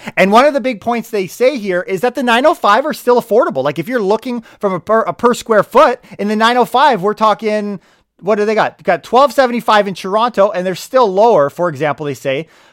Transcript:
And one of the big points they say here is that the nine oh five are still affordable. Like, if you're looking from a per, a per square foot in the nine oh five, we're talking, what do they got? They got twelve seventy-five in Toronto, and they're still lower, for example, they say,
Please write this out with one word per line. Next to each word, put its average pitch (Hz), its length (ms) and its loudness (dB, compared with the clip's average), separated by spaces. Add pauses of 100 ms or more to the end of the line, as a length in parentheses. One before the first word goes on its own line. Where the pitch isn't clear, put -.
(160)
And 190 160 2
one 240 140 6
of 294 80 2
the 269 80 -2
big 240 180 -4
points 233 300 -6
they 196 160 -4
say 262 320 -2
here 185 240 -4
is 190 180 -6
that 247 140 -2
the 285 80 -6
nine 247 240 2
oh 330 80 2
five 233 320 0
are 277 80 -4
still 240 260 0
affordable. 214 420 0
Like, 143 160 -4
if 160 80 -6
you're 247 140 -4
looking 226 400 -4 (180)
from 196 140 -4
a 180 80 -6
per, 220 220 0
a 175 100 -4
per 240 220 0
square 214 280 0
foot 262 400 2 (160)
in 202 100 -6
the 214 80 -2
nine 233 200 2
oh 247 80 4
five, 247 380 2
we're 202 100 0
talking, 208 680 -2 (400)
what 202 160 -2
do 208 100 0
they 220 80 0
got? 170 240 -2
They - 40 -20
got 170 220 -2
twelve 254 300 2
seventy-five 233 520 0
in 196 80 -8
Toronto, 214 560 0
and 180 160 -6
they're 185 80 -4
still 254 380 0
lower, 185 380 4
for 175 180 -4
example, 147 380 -4
they 143 80 -6
say, 139 340 -6 (240)